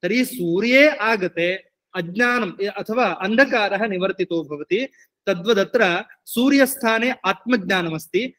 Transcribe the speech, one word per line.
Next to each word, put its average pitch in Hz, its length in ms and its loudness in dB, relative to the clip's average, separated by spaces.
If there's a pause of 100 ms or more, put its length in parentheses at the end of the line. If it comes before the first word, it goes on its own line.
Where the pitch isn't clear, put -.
तर्हि 233 240 0
सूर्ये 233 640 2
आगते 190 720 -2 (320)
अज्ञानं, 202 560 -2 (100)
ए, 196 40 -2
अथवा 214 400 -2
अन्धकारः 208 800 0
निवर्तितो 180 560 -4
भवति। 151 440 -4 (400)
तद्वदत्र 196 760 2 (200)
सूर्यस्थाने 254 920 2 (100)
आत्मज्ञानमस्ति। 185 1120 -2